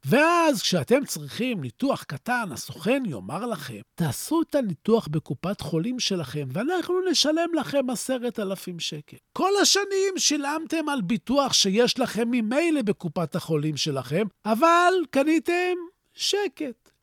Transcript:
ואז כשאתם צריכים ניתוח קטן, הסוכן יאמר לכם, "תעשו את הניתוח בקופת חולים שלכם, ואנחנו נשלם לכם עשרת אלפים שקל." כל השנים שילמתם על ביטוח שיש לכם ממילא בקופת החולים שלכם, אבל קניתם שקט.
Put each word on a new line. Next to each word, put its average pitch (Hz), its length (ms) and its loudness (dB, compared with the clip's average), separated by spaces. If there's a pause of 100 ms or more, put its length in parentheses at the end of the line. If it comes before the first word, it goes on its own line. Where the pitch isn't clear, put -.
ואז 302 580 4
כשאתם 214 420 2
צריכים 190 560 -6
ניתוח 175 420 -4
קטן, 226 500 -4
הסוכן 226 540 -2
יאמר 139 400 -6
לכם, 139 340 -8 (140)
"תעשו 175 480 -2
את - 120 -4
הניתוח 220 540 0
בקופת 156 520 -6
חולים 170 400 -4
שלכם, 147 520 -4
ואנחנו 320 420 -2 (160)
נשלם 330 440 0
לכם 269 360 -2
עשרת 240 500 -4
אלפים 185 400 -6
שקל." - 360 -10 (160)
כל 370 180 0 (120)
השנים 392 540 2
שילמתם 302 720 -2
על 277 120 -2
ביטוח 240 520 0
שיש 220 460 4
לכם 233 320 0
ממילא 262 520 2
בקופת 180 540 -2
החולים 156 400 0
שלכם, 143 500 -2 (180)
אבל 339 480 6 (180)
קניתם 339 640 2 (400)
שקט. 311 760 -4 (120)